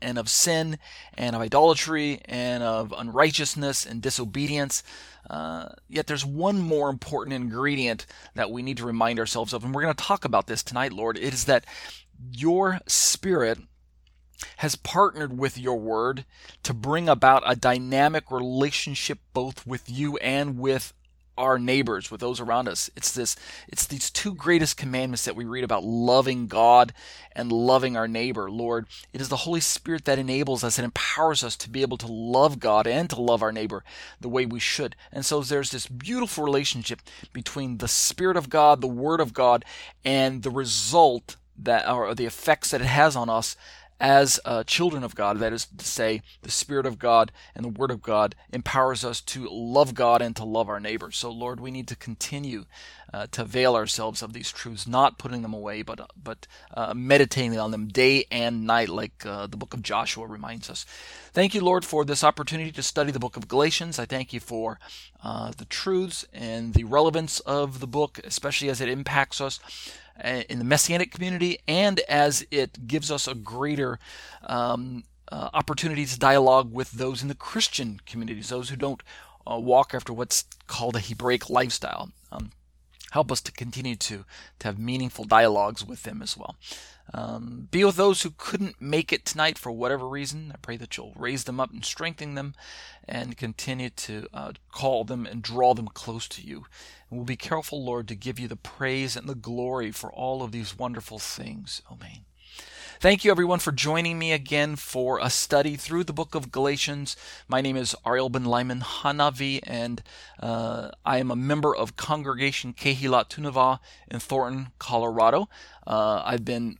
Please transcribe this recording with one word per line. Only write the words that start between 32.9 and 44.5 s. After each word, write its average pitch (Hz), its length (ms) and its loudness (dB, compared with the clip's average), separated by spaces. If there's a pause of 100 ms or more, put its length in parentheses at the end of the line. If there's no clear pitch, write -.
to 117 100 -4
love 120 240 4
our 110 80 0
neighbor 107 320 -6 (380)
the 123 80 -8
way 127 160 2
we 117 160 -4
should. - 340 -2 (160)
And 139 140 -6
so 147 160 2
there's 139 300 -2
this 127 160 -8
beautiful 160 580 -4
relationship 139 560 0 (320)
between 127 460 -6
the 117 100 -4
Spirit - 480 2
of 139 120 -2
God, 147 300 8
the 131 80 -2
Word 139 320 0
of 127 140 0
God, 120 320 6 (400)
and 131 360 2
the 131 100 -4
result 131 840 4 (240)
that, 113 260 2
or 113 300 0
the 117 120 -2
effects - 440 2
that 139 80 0
it 123 80 0
has 143 300 8
on 120 120 -2
us 113 280 0 (400)
as, 139 460 6
uh, 120 220 0